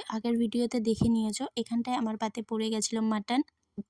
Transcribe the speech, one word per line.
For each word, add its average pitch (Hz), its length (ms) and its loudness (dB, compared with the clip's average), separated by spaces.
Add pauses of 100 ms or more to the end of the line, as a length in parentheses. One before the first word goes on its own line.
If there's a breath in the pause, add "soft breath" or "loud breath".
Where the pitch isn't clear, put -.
আগের 226 280 0
ভিডিওতে 233 440 0
দেখে 220 280 2
নিয়েছো। 226 360 0 (120)
এখানটায় 233 400 -2
আমার 220 200 -2
পাতে 220 260 -4
পড়ে 220 280 -2
গেছিলো 220 320 0
মাটন, 220 380 2 (500)